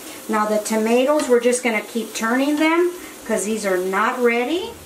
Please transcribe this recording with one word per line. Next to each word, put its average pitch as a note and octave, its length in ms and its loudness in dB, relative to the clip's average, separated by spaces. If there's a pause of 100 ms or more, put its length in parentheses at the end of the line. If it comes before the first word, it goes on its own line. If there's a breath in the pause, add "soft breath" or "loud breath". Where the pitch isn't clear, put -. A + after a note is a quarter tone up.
(300 loud breath)
Now G#3+ 140 2
the G#3+ 140 0
tomatoes, A#3+ 680 2
we're B3 140 6
just A#3+ 220 2
gonna A3+ 180 0
keep - 340 -6
turning C4 420 0
them E4+ 360 2 (320 loud breath)
'cause G3 220 -2
these G#3 180 -2
are F#3 140 0
not G#3 440 0
ready. C4 520 0 (120)